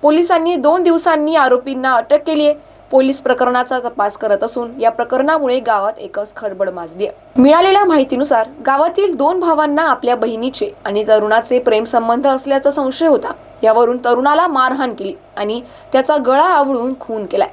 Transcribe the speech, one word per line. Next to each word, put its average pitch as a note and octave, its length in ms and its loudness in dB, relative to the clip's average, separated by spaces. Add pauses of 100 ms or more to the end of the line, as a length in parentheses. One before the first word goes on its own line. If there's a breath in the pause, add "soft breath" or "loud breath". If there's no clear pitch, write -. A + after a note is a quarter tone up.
पोलिसांनी E4+ 540 2
दोन D#4 260 2
दिवसांनी E4 540 2
आरोपींना C4 560 0
अटक C4 340 0
केली D4+ 200 0
आहे. D4 240 -2 (200 loud breath)
पोलीस C4+ 320 2
प्रकरणाचा B3 560 0
तपास A3+ 380 -4
करत G3+ 280 -2
असून A#3 260 -6 (100)
या A3+ 100 2
प्रकरणामुळे C4 720 -2
गावात G#3+ 380 -2
एकच G#3 380 -10
खळबळ G3 340 -6
माजली F3+ 360 -8
आहे. - 360 -4
मिळालेल्या F#4 420 6
माहितीनुसार C4+ 640 0 (180)
गावातील D#4+ 500 0
दोन D#4+ 240 0
भावांना D4+ 420 2
आपल्या B3 340 0
बहिणीचे A3+ 520 -4 (160)
आणि G#3 240 -2
तरुणाचे A3 500 2
प्रेमसंबंध A#3 680 0
असल्याचा C4+ 440 0
संशय C#4 360 -2
होता. C#4 260 0 (300)
यावरून A#3 420 2
तरुणाला C#4 420 2
मारहाण C4 480 -2
केली G3 200 -10 (220)
आणि G#3+ 240 -6 (320 loud breath)
त्याचा C4 240 2 (100)
गळा C#4 180 4
आवळून C4+ 560 0
खून A3 260 -8
केलाय. F#3+ 260 -2